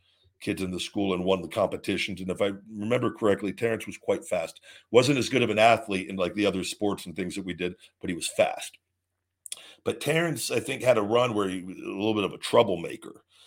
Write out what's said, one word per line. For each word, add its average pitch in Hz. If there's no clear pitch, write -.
kids 95
in 92
the 90
school 98
and 90
won 92
the 85
competitions. 95
And 92
if 90
I 101
remember 117
correctly, 98
Terrence 113
was 95
quite -
fast. -
Wasn't 127
as 113
good 127
of 113
an 101
athlete 107
in, 95
like, 90
the 104
other 95
sports 101
and 82
things 90
that 98
we 87
did, 90
but 92
he 87
was 80
fast. -
But -
Terrence, 156
I 127
think, 127
had 123
a -
run 120
where 101
he 92
was 92
a -
little 98
bit 104
of 78
a -
troublemaker. 90